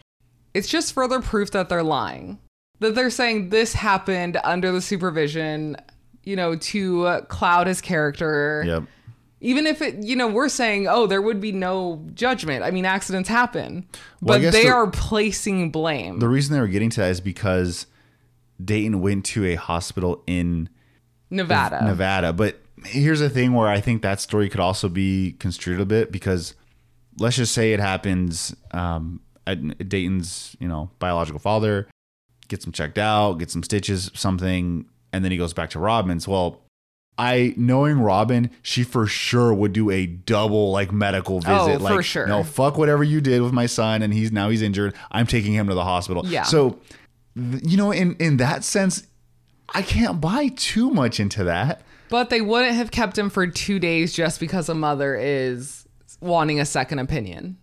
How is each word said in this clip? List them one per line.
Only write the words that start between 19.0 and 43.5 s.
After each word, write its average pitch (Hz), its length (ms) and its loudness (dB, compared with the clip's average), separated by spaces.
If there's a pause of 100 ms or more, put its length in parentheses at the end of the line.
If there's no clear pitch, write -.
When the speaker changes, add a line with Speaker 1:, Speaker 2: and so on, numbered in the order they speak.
Speaker 2:
went 98 240 0
to 104 200 -2
a 90 80 2
hospital 87 720 -2
in 87 420 0 (640)
Speaker 1:
Nevada. 160 560 0
Speaker 2:
Nevada. 92 480 0
But 101 260 0 (260)
here's 147 340 2
the 147 100 2
thing 123 240 2
where 117 140 4
I 101 140 2
think 113 200 0
that 98 180 -2
story 104 300 0
could 95 100 -2
also 95 300 0
be 95 500 0
construed 90 400 -4
a 104 60 2
bit, 110 260 0
because 92 420 -4 (640)
let's 117 160 0
just 120 180 0
say 113 200 2
it 101 60 2
happens, 95 760 -2 (160)
um, 85 480 -4 (280)
at 92 420 -6
Dayton's, 92 680 -4
you 85 80 -6
know, 80 220 -6 (100)
biological 85 400 -2
father 104 480 0 (600)
gets - 180 -8
him 85 60 -8
checked 76 260 -6
out, 104 420 2
gets 87 140 -6
some 85 100 -4
stitches, 98 500 -2
something, 90 720 -2 (260)
and 95 120 -2
then 92 80 0
he 92 60 0
goes 85 160 -2
back 82 180 -6
to 78 80 -8
Robin's. 92 480 0
Well, 92 340 -2 (560)
I, 123 400 2
knowing 135 440 4
Robin, 113 500 2 (100)
she - 220 -2
for 120 240 2
sure 120 460 2
would 104 200 2
do 107 160 2
a 95 160 2
double, 104 680 0
like, 98 200 0
medical 98 460 0 (100)
Speaker 1:
Oh, 196 180 4
Speaker 2:
visit. - 140 2
Speaker 1:
for 98 160 2
Speaker 2:
Like, 95 100 0
Speaker 1:
sure. - 220 -2
Speaker 2:
"No, 104 160 0
fuck 143 340 0
whatever 147 260 4
you 151 180 2
did 127 200 4
with 123 120 2